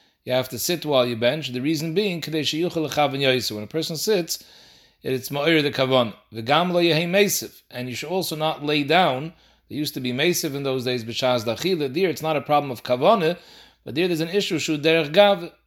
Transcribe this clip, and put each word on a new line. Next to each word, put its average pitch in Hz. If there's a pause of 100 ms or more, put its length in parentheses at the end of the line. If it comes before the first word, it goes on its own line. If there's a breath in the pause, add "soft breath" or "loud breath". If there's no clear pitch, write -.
(240 soft breath)
You 123
have 127
to 123
sit 156
while 135
you 120
bench. 127
The 123
reason 156
being, 180
K'dei 156
Sheyuchel 160
L'Chavan 139
Yosef. 127
When 107
a -
person 160
sits, 175 (600 loud breath)
it's 131
Ma'ir 151
the 143
Kavan. 131 (200)
V'gam 143
Lo 175
Yehi 170
Meisiv. 175
And 127
you 120
should 147
also 175
not 156
lay 147
down. 156 (340 soft breath)
There 113
used 147
to 143
be 123
Meisiv 151
in 143
those 131
days, 123
B'Shas 120
Dachila. 143
There, 180
it's 139
not 156
a 135
problem 143
of 113
Kavanah, 165 (460 loud breath)
but -
there, 165
there's 165
an 165
issue, 196
Shu 151
Derech 156
Gav, 196 (160)